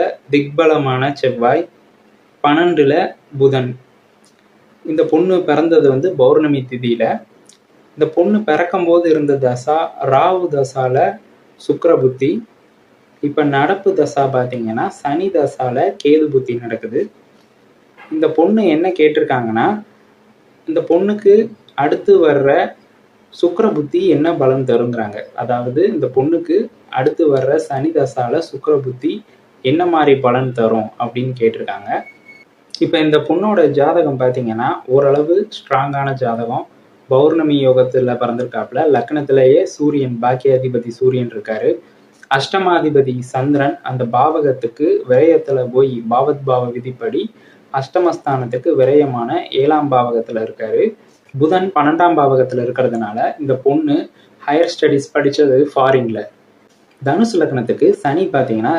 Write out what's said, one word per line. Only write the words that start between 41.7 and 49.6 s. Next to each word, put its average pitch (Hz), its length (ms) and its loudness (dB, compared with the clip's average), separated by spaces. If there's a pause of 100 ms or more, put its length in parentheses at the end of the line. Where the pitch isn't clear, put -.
அஷ்டமாதிபதி 139 920 0
சந்திரன் 139 640 -2
அந்த 131 200 -6
பாவகத்துக்கு 147 840 0 (220)
விரயத்துல 135 600 2
போய் 123 380 0
பாவத் 135 360 0
பாவ 123 200 0
விதிப்படி 123 580 -6 (500)
அஷ்டமஸ்தானத்துக்கு 139 1000 -2
விரயமான 135 760 2
ஏழாம் 143 400 0